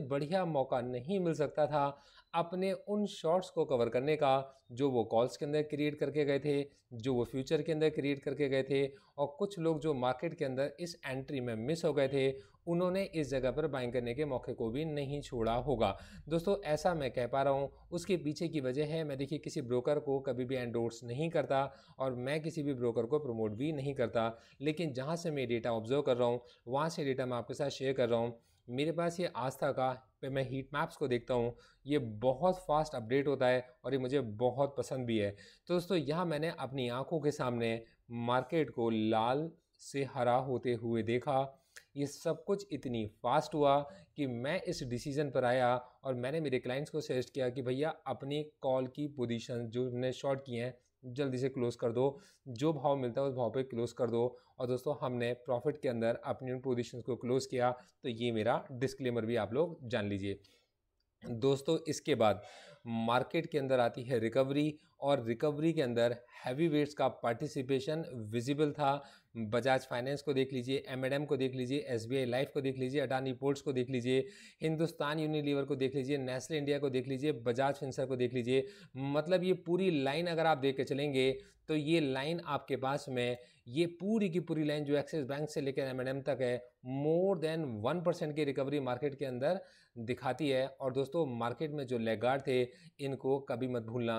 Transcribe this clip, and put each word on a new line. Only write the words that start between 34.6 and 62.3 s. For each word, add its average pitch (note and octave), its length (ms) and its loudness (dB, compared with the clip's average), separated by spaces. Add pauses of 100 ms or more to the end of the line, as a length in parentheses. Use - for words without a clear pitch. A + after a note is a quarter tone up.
पसंद B2+ 280 -4
भी A2+ 120 2
है। G2+ 120 2
तो - 440 -8
दोस्तों, F3 240 0
यहाँ D3+ 280 0
मैंने D#3 320 -2
अपनी B2+ 320 -2
आंखों C3+ 300 -2
के C#3+ 100 2
सामने A#2+ 500 0 (300)
मार्केट B2 600 0
को A#2 200 0
लाल A2+ 600 2 (320)
से C#3 200 -4 (120)
हरा A#2+ 220 4
होते C3 380 0
हुए A#2 280 0
देखा। C3 520 0 (420)
ये C#3+ 100 -2
सब D#3+ 380 -4
कुछ G3+ 280 -2
इतनी A#2+ 340 -2 (160)
फास्ट D3 320 2
हुआ C#3+ 240 6 (380)
कि D3 100 -2
मैं B2+ 360 -2
इस D#3+ 220 -4
डिसीजन C3+ 460 -2
पर B2+ 140 0
आया B2 300 4 (300)
और C3+ 100 -2
मैंने C3 260 -2
मेरे C3 180 0
क्लाइंट्स C3 320 -4
को D#3 100 -2
सजेस्ट B2+ 340 -2
किया B2+ 140 0
कि B2 140 -4
भैया C3+ 320 0 (120)
अपनी C#3 360 -4 (180)
कॉल C3 260 2
की D3 200 -6 (100)
पोजीशन A#2 520 -4
जो B2 220 -2
हमने B2 220 -2
शॉर्ट C3+ 280 -2
किए A#2+ 240 -6
हैं B2 100 -6 (320)
जल्दी B2+ 320 -2
से C3+ 100 0
क्लोज B2 280 -2
कर A#2+ 160 0
दो, C#3 260 2 (280)
जो C3+ 260 -2
भाव C#3+ 240 2
मिलता B2 240 -2
है C#3 60 2
उस C#3 80 -2
भाव A#2+ 160 0
पे C3 120 -2
क्लोज A#2+ 300 -4
कर A#2+ 180 0
दो। A#2 260 2 (220)
और C3 80 -4
दोस्तों, B2+ 340 -2
हमने B2 360 -2
प्रॉफिट C#3 460 -2
के C#3+ 60 0
अंदर A#2 360 0
अपनी B2+ 280 -4
उन B2+ 80 -4
पोजीशंस A#2+ 420 -2
को B2 140 -2
क्लोज B2 300 0
किया। B2 240 2 (320)
तो C#3+ 60 -4
ये A#2 240 0
मेरा A2+ 300 2 (100)
डिस्क्लेमर A#2+ 540 -2
भी A#2 100 0
आप G#2 180 0
लोग E3 240 0 (100)
जान G#2+ 200 0
लीजिए। G2+ 300 -2 (840)
दोस्तों, C3+ 560 2 (100)
इसके C#3+ 260 0
बाद G#2+ 280 4 (440)